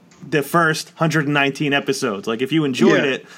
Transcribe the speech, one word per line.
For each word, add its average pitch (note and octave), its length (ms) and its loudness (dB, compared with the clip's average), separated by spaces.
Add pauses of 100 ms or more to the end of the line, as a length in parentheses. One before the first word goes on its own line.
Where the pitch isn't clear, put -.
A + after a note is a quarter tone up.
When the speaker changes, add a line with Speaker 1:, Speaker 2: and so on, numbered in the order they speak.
(280)
Speaker 1:
the C#3+ 140 0
first D#3+ 540 0
hundred D#3 300 0
and D3 80 -2
nineteen C#3 400 0
episodes. C3+ 540 -2
Like, A2+ 140 -2
if C3 100 -4
you D#3 120 2
enjoyed C#3+ 400 2
Speaker 2:
Yeah. C3+ 80 0
Speaker 1:
it, - 140 -6 (120)